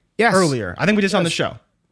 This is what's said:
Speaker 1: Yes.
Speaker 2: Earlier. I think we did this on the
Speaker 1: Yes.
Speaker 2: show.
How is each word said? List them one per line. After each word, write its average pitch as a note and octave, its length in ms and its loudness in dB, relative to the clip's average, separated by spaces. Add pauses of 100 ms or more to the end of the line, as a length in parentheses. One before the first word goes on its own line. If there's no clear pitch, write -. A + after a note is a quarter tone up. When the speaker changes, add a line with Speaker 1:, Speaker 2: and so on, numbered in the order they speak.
(180)
Speaker 1:
Yes. A3 160 2
Speaker 2:
Earlier. C3 440 0
I D3+ 80 -2
think G#3+ 80 2
we G#3 60 0
did G3 60 2
this G3 80 -2
on F3+ 100 2
the E3 60 -2
Speaker 1:
Yes. - 40 -6
Speaker 2:
show. C3+ 220 -4 (360)